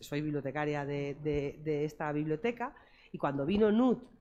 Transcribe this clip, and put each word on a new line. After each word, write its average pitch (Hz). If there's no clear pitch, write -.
soy 147
bibliotecaria 147
de, 143
de, 147
de 151
esta 151
biblioteca, 156
y 170
cuando 139
vino 208
Nut 233